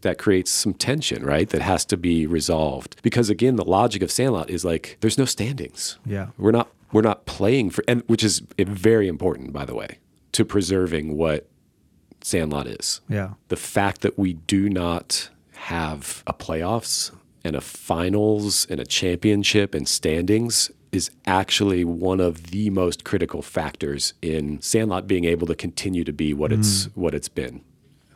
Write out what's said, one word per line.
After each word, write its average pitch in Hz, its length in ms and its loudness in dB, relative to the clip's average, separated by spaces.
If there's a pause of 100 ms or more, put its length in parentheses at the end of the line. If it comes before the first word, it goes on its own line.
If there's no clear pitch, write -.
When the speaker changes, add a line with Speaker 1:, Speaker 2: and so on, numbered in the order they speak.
Speaker 1:
that 90 160 0
creates 92 320 4
some - 240 0
tension, - 500 -2
right? 78 240 2
That - 140 0
has 87 240 2
to 98 120 0
be 82 280 2
resolved. 78 800 -2
Because 110 260 2
again, 120 280 4
the 95 60 0
logic 101 380 2
of 90 100 0
Sandlot 113 380 0
is, 87 160 -4
like, 82 360 -2
there's 110 180 2
no 135 60 4
standings. - 760 -6
Speaker 2:
Yeah. 101 260 -6 (100)
Speaker 1:
We're 98 120 6
not, 117 180 2 (220)
we're 107 120 6
not 107 240 0
playing 110 420 2
for, - 180 -2
and 120 200 2
which 113 160 4
is 104 180 2 (160)
very 101 500 4
important, 76 460 -4
by 71 120 -8
the - 100 -8
way, - 240 -10 (320)
to - 120 2
preserving 85 720 0
what 78 320 0 (720)
Sandlot 73 440 -2
is. - 420 -6
Speaker 2:
Yeah. 98 260 -4 (160)
Speaker 1:
The - 60 -2
fact - 460 0
that - 160 0
we 92 160 2
do 98 340 2
not 87 640 -2 (220)
have 78 720 -6
a - 80 -4
playoffs 87 800 -4 (320)
and 80 120 -4
a 67 60 -4
finals 104 1080 0
and 71 80 -4
a 62 60 -6
championship 101 880 2
and 76 120 -4
standings 98 840 0 (200)
is - 200 -2 (160)
actually 95 560 2
one 90 360 0
of 85 320 0
the 104 200 0
most 92 320 0
critical 85 400 -2
factors 73 800 -4
in 76 400 -4
Sandlot 101 440 0
being 92 200 2
able 85 200 2
to 82 80 -2
continue 90 520 -4
to 76 80 -6
be 76 200 -2
what 76 180 0
it's, 104 360 2
Speaker 2:
Mm. - 80 -14
Speaker 1:
what 85 180 -2
it's 73 160 -6
been. 64 320 -8 (540)